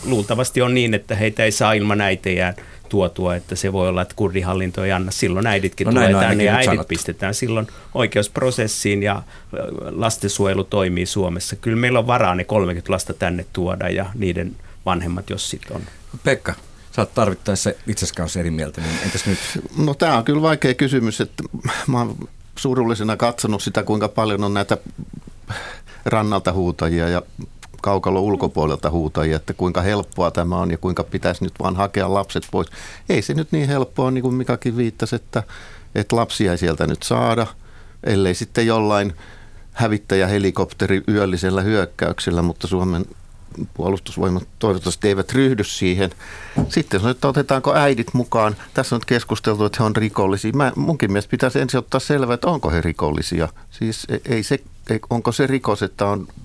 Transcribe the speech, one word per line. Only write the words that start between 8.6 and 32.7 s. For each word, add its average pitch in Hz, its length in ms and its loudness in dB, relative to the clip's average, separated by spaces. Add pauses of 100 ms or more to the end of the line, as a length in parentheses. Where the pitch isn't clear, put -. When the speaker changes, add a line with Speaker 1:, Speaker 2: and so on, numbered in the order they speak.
Speaker 1:
ja, 101 200 0 (300)
ö, - 40 -8 (340)
lastensuojelu 98 720 0
toimii 90 420 0
Suomessa. 90 500 -2
Kyllä 113 220 -2
meillä 123 220 2
on 117 80 0
varaa 113 280 4
ne 90 80 0
kolmekymmentä 92 480 0
lasta 92 220 -2
tänne 87 400 -2
tuoda 90 360 -2
ja 92 160 -2 (100)
niiden 90 400 -2 (300)
vanhemmat, 87 440 -2
jos 95 200 -6
sit - 120 -10 (100)
on. - 100 -8 (420)
Speaker 2:
Pekka, 131 300 0 (420)
sä 120 60 2
oot 95 120 -2
tarvittaessa 101 580 0 (160)
itses 104 260 -4
kanssa 85 260 -4
eri 85 120 0
mieltä, 78 300 -4
niin 80 220 -4
entäs 101 220 -2
nyt? 98 140 2 (380)
Speaker 3:
No 151 160 2
tää 151 240 4
on 117 60 2
kyllä 147 180 2
vaikea 151 320 4
kysymys, 123 480 2
että - 220 -6 (440)
mä 127 100 2
oon 113 180 -2 (440)
surullisena 113 580 2
katsonut 117 460 0
sitä, 104 200 0
kuinka 104 260 0
paljon 104 340 0
on 101 100 0
näitä 101 240 0 (1300)
rannalta 104 480 2
huutajia 85 560 2
ja 87 120 0 (600)
kaukalon 95 420 2
ulkopuolelta 82 640 2
huutajia, 78 460 0
että - 180 -4
kuinka 90 280 0
helppoa 92 500 0
tämä 87 260 0
on 90 140 0
ja 82 60 -2
kuinka 90 260 -2
pitäisi 90 400 -2
nyt 85 160 -4
vaan 92 160 -2
hakea 95 380 0
lapset 95 380 -2
pois. 92 160 0 (420)